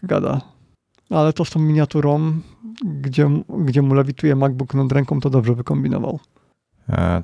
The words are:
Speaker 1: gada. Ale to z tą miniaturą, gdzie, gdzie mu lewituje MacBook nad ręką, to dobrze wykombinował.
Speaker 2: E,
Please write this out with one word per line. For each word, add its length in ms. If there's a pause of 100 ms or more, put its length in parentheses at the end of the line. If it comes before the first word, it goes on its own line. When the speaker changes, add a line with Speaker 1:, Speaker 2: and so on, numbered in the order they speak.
Speaker 1:
gada. 380 (680)
Ale 240
to 120
z 40
tą 100
miniaturą, 720 (520)
gdzie, 440 (360)
gdzie 160
mu 120
lewituje 420
MacBook 380
nad 180
ręką, 280
to 100
dobrze 260
wykombinował. 640 (720)
Speaker 2:
E, 340